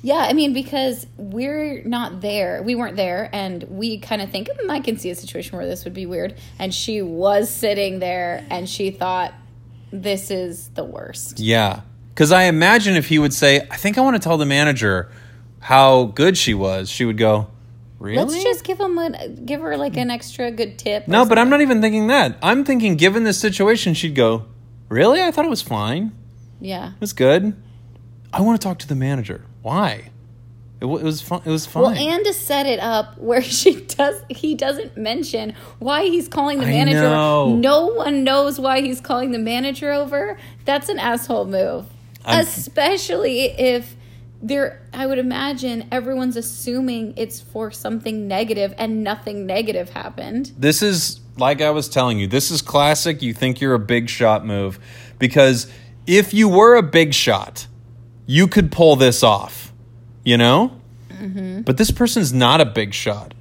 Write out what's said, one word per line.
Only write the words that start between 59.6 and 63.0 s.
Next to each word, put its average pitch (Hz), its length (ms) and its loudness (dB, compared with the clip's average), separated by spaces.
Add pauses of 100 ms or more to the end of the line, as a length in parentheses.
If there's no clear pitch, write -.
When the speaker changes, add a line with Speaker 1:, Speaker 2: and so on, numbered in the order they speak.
Speaker 2:
you 120 140 4
know? 143 420 4 (320)
Speaker 1:
Mm-hmm. 190 500 -8
Speaker 2:
But - 160 -2
this 220 140 2
person's 233 400 0
not 127 300 4
a 139 40 8
big 107 280 -4
shot. - 480 -6